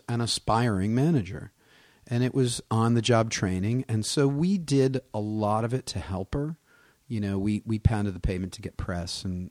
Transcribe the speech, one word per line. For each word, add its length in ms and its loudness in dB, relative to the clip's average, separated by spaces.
an 120 -2
aspiring 720 2
manager. 580 0
And 180 0
it 120 0
was 340 0
on-the-job 600 4
training, 560 0
and 180 -2
so 220 2
we 300 2
did 420 2
a 60 -4
lot 440 0
of 100 -2
it 140 -4
to 120 -6
help 340 -6
her. 240 -4
You 140 -4
know, 180 0
we, 260 0
we 140 -2
pounded 340 0
the 60 -10
pavement 340 -2
to 80 -16
get 140 -10
press 480 -6
and, 280 -6